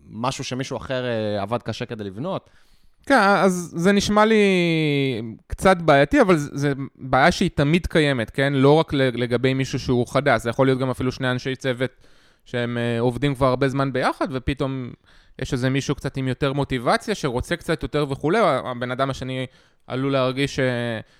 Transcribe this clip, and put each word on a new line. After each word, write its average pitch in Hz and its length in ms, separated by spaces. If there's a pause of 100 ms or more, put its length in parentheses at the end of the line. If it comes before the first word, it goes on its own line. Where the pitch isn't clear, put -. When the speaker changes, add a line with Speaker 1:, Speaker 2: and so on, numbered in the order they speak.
(120)
Speaker 1:
משהו 123 320
שמישהו 127 340
אחר, 127 280
אה, 107 360
עבד 110 200
קשה 117 240
כדי 107 180
לבנות. 123 460 (560)
Speaker 2:
כן, 269 140
אז 185 560
זה 170 160
נשמע 208 340
לי 226 100 (1120)
קצת 190 300
בעייתי, 160 440
אבל 185 160
זה, 147 160
זה 143 200 (220)
בעיה 135 360
שהיא 175 240
תמיד 156 320
קיימת, 143 420
כן? 139 240
לא 139 260
רק 160 140
ל-, 131 280
לגבי 123 320
מישהו 135 260
שהוא 123 280
חדש, 135 340
זה 113 80
יכול 131 180
להיות 131 120
גם 131 100
אפילו 127 220
שני 127 200
אנשי 127 240
צוות 127 360 (560)
שהם, 120 300
אה, 120 220
עובדים 123 360
כבר 131 120
הרבה 131 220
זמן 135 240
ביחד, 226 380
ופתאום 131 600 (500)
יש - 120
איזה 127 160
מישהו 139 260
קצת - 220
עם 135 100
יותר 135 260
מוטיבציה, 143 640
שרוצה 127 400
קצת 160 280
יותר 147 260
וכולי, 147 340
הבן 123 480
אדם 135 180
השני 131 360 (420)
עלול 135 260
להרגיש 131 420
ש-, - 40 (600)